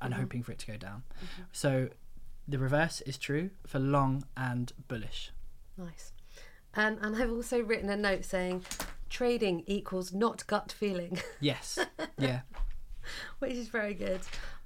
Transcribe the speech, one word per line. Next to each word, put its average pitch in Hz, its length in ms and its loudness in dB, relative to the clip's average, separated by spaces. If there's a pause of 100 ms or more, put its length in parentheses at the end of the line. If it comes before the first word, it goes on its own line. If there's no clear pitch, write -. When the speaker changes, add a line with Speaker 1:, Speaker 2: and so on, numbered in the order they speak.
Speaker 1:
and 127 100 -2
Speaker 2:
Mm-hmm. 127 120 0
Speaker 1:
hoping 123 200 -2
for 120 100 -6
it - 60 -6
to - 80 -6
go 110 100 -4
down. 101 260 -8 (200)
Speaker 2:
Mm-hmm. 180 280 -6
Speaker 1:
So 131 380 4 (580)
the 143 100 0
reverse 147 440 4
is 135 180 -6
true 160 320 0 (160)
for 143 120 -2
long 135 460 6 (100)
and 123 380 0 (140)
bullish. - 440 -2 (460)
Speaker 2:
Nice. - 360 -10 (600)
Um, 214 280 4
and 214 140 0
I've 233 160 4
also 240 300 2
written 208 280 2
a 202 80 2
note 196 280 4
saying, 180 400 2 (440)
"Trading 220 580 4
equals 185 460 0
not 220 340 2
gut 196 240 2
feeling." 180 480 0 (100)
<laughs> - 100 -14
Speaker 1:
Yes. - 380 2 (400)
Yeah. 127 240 2 (1000)
Speaker 2:
Which 262 140 0
is 240 140 -4
very 208 260 0
good. 185 280 0 (440)